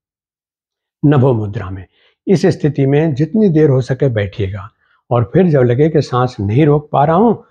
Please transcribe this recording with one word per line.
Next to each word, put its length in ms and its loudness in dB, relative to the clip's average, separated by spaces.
नभो 280 2
मुद्रा 380 -6
में। 160 -14
इस 200 0
स्थिति 400 -2
में 280 0
जितनी 340 0
देर 220 2
हो 100 0
सके 280 -2
बैठिएगा 640 -6
और 240 0
फिर 120 4
जब 160 2
लगे 260 2
कि 140 0
सांस 380 -4
नहीं 260 0
रोक 260 0
पा 120 2
रहा 120 0
हूं 180 2